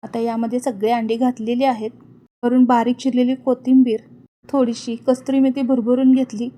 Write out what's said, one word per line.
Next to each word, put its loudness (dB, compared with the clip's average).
आता -10
यामध्ये -4
सगळे -2
अंडे -2
घातलेले -2
आहेत. -2
वरून 4
बारीक 2
चिरलेली 0
कोथिंबीर, 2
थोडीशी -2
कस्तुरी -2
मेथी 0
भुरभुरून 2
घेतली -2